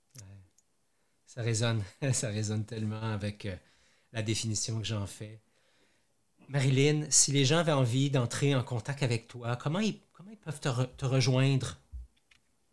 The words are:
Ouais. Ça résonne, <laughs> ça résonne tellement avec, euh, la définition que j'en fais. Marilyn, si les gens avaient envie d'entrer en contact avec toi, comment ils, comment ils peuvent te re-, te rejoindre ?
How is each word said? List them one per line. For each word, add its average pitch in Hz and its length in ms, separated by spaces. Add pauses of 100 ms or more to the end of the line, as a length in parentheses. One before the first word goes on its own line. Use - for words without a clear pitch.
(180)
Ouais. 98 200 (880)
Ça - 160
résonne, 113 420 (180)
<laughs> 135 120
ça 120 160
résonne 107 360
tellement 110 360
avec, 104 460
euh, 92 80 (560)
la 113 100
définition 110 580
que 107 60
j'en 101 220
fais. 107 320 (1120)
Marilyn, 139 600
si - 220
les 139 140
gens 151 140
avaient 165 120
envie 135 380
d'entrer 139 440
en 123 100
contact 131 400
avec 117 240
toi, 120 280
comment 151 240
ils, 214 200 (120)
comment 180 200
ils 220 60
peuvent - 220
te - 80
re-, 127 300
te - 80
rejoindre ? 131 760 (920)